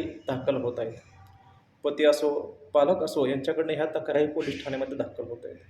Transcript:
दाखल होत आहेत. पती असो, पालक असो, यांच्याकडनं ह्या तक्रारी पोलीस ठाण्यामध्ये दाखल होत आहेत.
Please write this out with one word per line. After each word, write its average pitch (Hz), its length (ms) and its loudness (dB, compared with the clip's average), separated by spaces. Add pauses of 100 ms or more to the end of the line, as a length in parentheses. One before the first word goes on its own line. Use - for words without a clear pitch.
(280)
दाखल 135 280 0
होत 120 240 -4
आहेत. 113 140 -6 (880)
पती 147 220 2
असो, 147 240 6 (440)
पालक 151 300 4
असो, 147 220 0
यांच्याकडनं 156 480 0
ह्या 151 120 0
तक्रारी 151 420 0
पोलीस 147 360 -4
ठाण्यामध्ये 135 340 -6
दाखल 117 320 -8
होत 117 160 -12
आहेत. - 100 -14 (140)